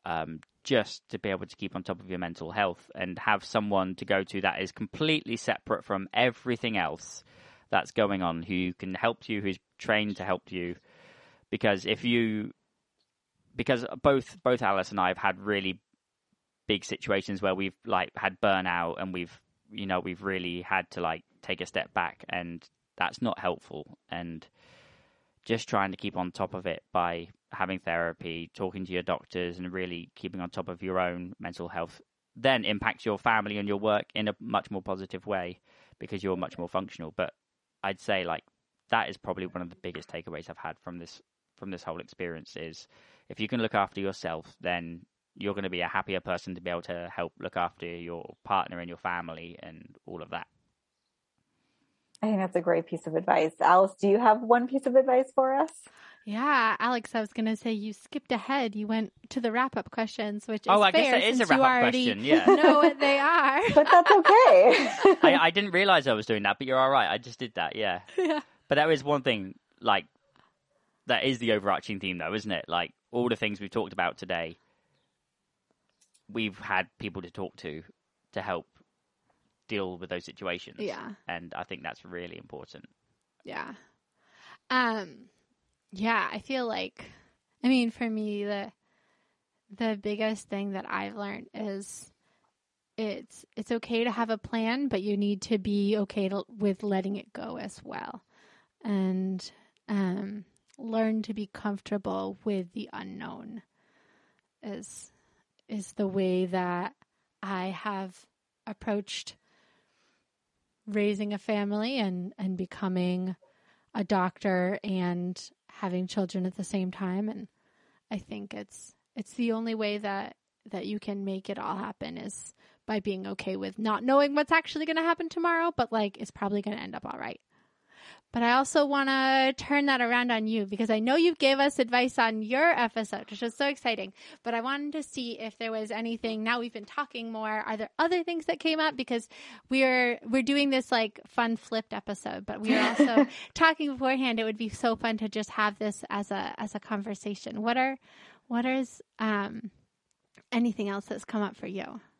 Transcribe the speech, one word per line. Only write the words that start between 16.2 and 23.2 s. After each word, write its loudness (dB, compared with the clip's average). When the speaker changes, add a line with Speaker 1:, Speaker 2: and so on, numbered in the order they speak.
Speaker 1:
big 0
situations -4
where 2
we've, -4
like, 0
had -4
burnout 0
and -6
we've, -8
you -8
know, 0
we've -8
really -4
had -2
to, -8
like, -4
take -6
a -6
step -6
back, -4
and -8
that's -4